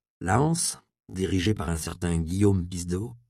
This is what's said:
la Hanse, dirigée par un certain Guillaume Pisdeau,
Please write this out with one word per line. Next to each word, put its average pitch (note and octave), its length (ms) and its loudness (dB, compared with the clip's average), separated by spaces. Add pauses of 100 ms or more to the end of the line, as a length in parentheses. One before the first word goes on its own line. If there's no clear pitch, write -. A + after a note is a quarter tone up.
(200)
la G#2 220 2
Hanse, E3 400 0 (280)
dirigée F#2+ 440 0
par E2+ 160 -4
un E2 80 0
certain E2+ 400 -2
Guillaume F2+ 500 2
Pisdeau, F2+ 480 -6 (140)